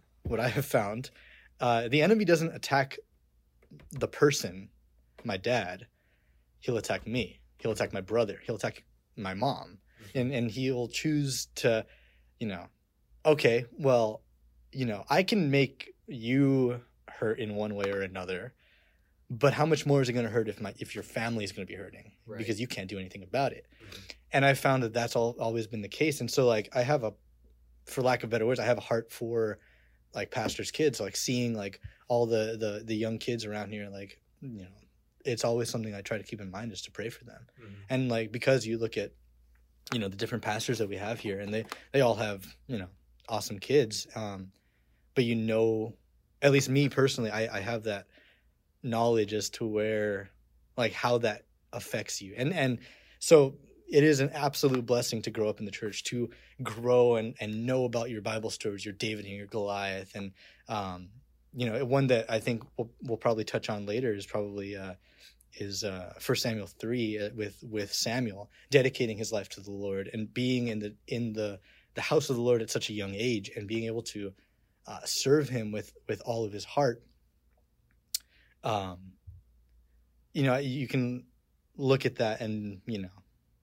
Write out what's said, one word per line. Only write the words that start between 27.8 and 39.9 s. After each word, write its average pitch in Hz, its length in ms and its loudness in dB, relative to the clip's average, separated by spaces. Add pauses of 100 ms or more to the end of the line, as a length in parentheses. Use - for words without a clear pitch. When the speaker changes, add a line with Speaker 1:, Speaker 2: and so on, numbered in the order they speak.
Speaker 1:
for - 160 -4
lack 123 220 4
of 117 60 -6
better 110 160 2
words, 123 140 2
I 107 60 -2
have 120 120 4
a 101 40 -8
heart 117 300 -2
for, 113 480 -2 (540)
like, 101 180 -6
pastors' - 400 -4
kids, 151 280 2
like, 98 160 -6
seeing, 123 380 0
like, 101 280 -8 (260)
all 120 180 4
the, 113 320 0
the, 107 260 -4
the 113 120 -4
young 113 220 -2
kids 117 280 -4
around 104 260 -8
here, 104 180 -10
like, 98 300 -14 (220)
you 117 200 -12
know, 92 60 -14 (580)
it's 120 180 0
always 117 260 0
something 110 240 -6
I 101 80 -10
try 107 160 -4
to 104 60 -8
keep 104 180 -12
in 95 80 -10
mind 107 220 -8
is 90 120 -12
to - 80 -16
pray 107 180 -8
for 120 160 -14
them. - 200 -20 (160)
Speaker 2:
Mm-hmm. 101 120 -18 (160)
Speaker 1:
And, 131 200 2
like, 113 220 0
because 120 340 4
you 113 120 -2
look 113 200 -2
at, 104 140 -4 (800)